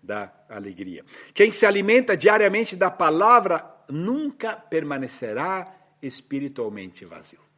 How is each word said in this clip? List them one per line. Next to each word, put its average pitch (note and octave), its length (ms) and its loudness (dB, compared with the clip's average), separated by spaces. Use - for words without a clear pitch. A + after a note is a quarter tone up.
da G2+ 280 -10
alegria. G2 560 -16
Quem G#3+ 180 4
se - 140 2
alimenta G#3 500 4
diariamente G#3 640 2
da F#3 140 0
palavra F3+ 760 4
nunca A3+ 680 -6
permanecerá D3 1200 -6
espiritualmente A#2+ 1040 -10
vazio. E2 340 -20